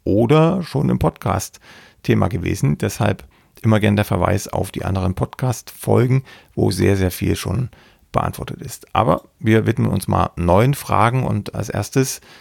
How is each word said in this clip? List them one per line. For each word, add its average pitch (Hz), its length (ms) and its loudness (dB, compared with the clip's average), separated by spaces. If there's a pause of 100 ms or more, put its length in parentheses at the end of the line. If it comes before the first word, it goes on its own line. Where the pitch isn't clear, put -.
oder 139 580 2
schon 135 280 -2
im 120 100 0
Podcast - 600 -4 (420)
Thema 107 240 2
gewesen. 90 500 -2
Deshalb 104 460 -2 (380)
immer 110 180 4
gern 104 160 2
der 104 80 2
Verweis 92 460 -2
auf 95 200 -6
die - 140 -8
anderen 92 320 -2
Podcast-Folgen, 123 1080 -2 (280)
wo - 160 4
sehr, 98 280 2
sehr 92 140 2
viel 92 260 -2
schon - 320 -4 (420)
beantwortet - 500 -4
ist. - 320 -16
Aber 120 300 2 (160)
wir 110 260 4
widmen 110 240 0
uns 95 200 -4
mal 92 260 0
neuen 92 380 4
Fragen 117 500 0
und 104 320 -4
als 104 140 -6
erstes - 500 -2 (220)